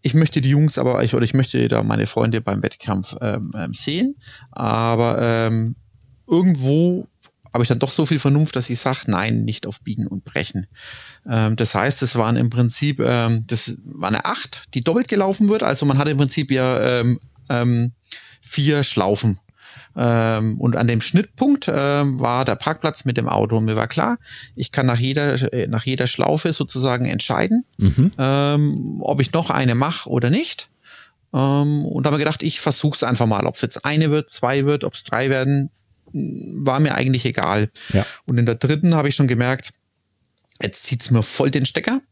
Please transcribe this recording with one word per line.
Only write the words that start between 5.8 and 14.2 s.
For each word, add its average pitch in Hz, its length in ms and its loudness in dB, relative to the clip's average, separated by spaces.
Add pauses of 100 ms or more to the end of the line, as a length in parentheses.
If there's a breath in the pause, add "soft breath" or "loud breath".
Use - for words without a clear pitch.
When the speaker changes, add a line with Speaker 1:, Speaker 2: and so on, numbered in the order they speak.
Speaker 1:
irgendwo 170 800 2 (460)
habe 120 120 2
ich 117 40 -2
dann 123 120 2
doch 117 100 0
so 156 160 0
viel 139 140 0
Vernunft, 147 360 2
dass 123 140 -4
ich 120 80 -4
sag, - 300 -2
nein, 110 360 0
nicht 110 220 -4
auf - 140 -12
Biegen 110 260 -4
und - 180 -8
Brechen. - 440 -4 (600 loud breath)
Ähm, 113 280 2
das 117 180 -2
heißt, 117 280 0
es 123 140 -4
waren 117 200 2
im 120 120 2
Prinzip, 123 520 0
ähm, 117 480 2
das 117 260 -6 (100)
war - 240 -6
eine - 160 0